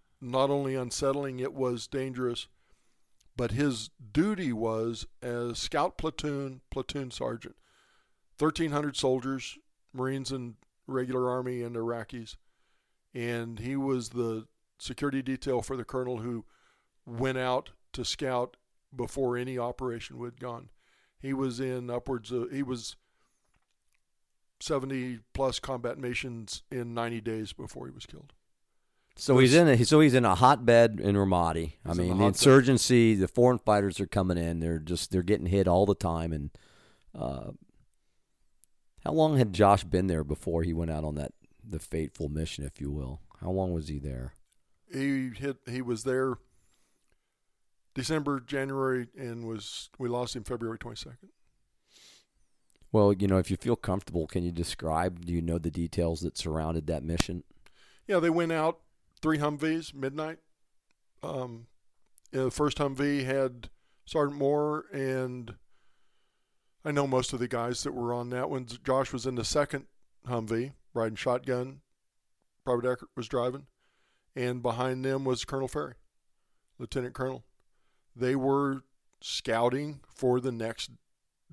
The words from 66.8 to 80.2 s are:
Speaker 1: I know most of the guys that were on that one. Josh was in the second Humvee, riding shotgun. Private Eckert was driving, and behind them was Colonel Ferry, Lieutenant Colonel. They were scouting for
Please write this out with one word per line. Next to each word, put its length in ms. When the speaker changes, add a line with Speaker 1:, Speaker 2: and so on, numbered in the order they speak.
Speaker 1:
I 60
know 160
most 240
of 80
the 80
guys 360
that 100
were 200
on 180
that 180
one. 180
Josh 300
was 120
in 100
the 100
second 400
Humvee, 460
riding 220
shotgun. 640
Private 260
Eckert 240
was 140
driving, 380
and 260
behind 440
them 180
was 220
Colonel 240
Ferry, 240
Lieutenant 360
Colonel. 320
They 200
were 480
scouting 840
for 340